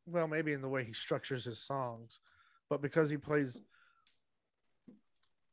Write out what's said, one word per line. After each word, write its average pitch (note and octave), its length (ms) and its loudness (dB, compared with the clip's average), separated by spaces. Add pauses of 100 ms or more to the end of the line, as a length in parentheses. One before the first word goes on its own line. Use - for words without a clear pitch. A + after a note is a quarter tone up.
well, E3+ 220 0
maybe D#3 260 0
in C3+ 80 -2
the C3+ 80 -4
way C3 140 0
he A2+ 100 -8
structures C3 520 -2
his A#2 160 -6
songs, A#2+ 580 -6 (500)
but C#3+ 120 2
because D3 280 6
he D3 80 0
plays C#3 440 0 (1900)